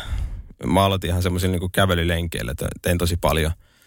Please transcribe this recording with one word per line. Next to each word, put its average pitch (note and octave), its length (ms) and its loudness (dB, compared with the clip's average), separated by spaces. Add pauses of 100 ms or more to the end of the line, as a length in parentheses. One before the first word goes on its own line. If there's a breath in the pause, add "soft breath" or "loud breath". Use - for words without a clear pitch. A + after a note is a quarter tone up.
(680 loud breath)
Mä F#2 180 4
aloitin F#2+ 260 0
ihan F2+ 120 2
semmoisilla F2+ 300 0
niinku F2+ 160 -2
kävelylenkeillä, E2+ 840 0
että - 140 -6 (160)
tein F2+ 160 2
tosi E2+ 180 0
paljon, D#2 360 2 (340 soft breath)